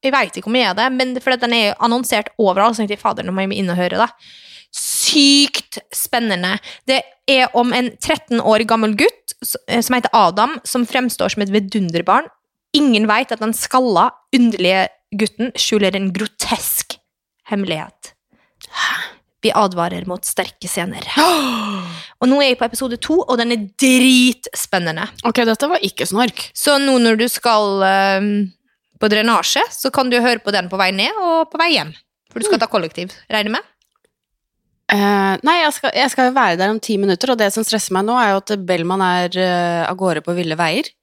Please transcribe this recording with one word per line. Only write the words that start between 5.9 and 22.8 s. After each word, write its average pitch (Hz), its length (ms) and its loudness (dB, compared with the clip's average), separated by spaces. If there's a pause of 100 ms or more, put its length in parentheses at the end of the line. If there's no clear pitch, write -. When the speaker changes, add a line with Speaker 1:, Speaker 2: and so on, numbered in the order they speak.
Speaker 1:
spennende. 202 680 -2 (260)
Det 262 140 2 (280)
er 254 260 4
om 240 200 2
en 247 140 0 (100)
tretten - 460 -2
år 220 240 2
gammel 220 280 2
gutt - 460 -2
s-, - 140 -8 (120)
eh, 233 140 0
som 254 140 0
heter 247 180 0
Adam, 214 520 2
som 247 200 -2
fremstår 226 460 -2
som 208 100 -4
et 202 80 -2
vidunderbarn. 196 800 0 (460)
Ingen 240 340 4
vet 220 240 0
at 220 80 -6
den 220 140 -2
skalla, 240 580 2 (240)
underlige 190 540 4 (260)
gutten 220 400 -4
skjuler 196 400 0
en 190 160 -2
grotesk - 880 -6 (500)
hemmelighet. 185 640 -6 (560)
Speaker 2:
Hæ? - 300 -4 (440)
Speaker 1:
Vi 220 100 0
advarer 180 540 -2
mot 185 200 -10
sterke - 420 -6
scener. - 480 -6
Speaker 2:
<gasps> 220 1040 -2
Speaker 1:
Og 254 60 2
nå 277 140 4
er 277 80 4
jeg 254 100 0
på 233 60 0
episode 233 340 -6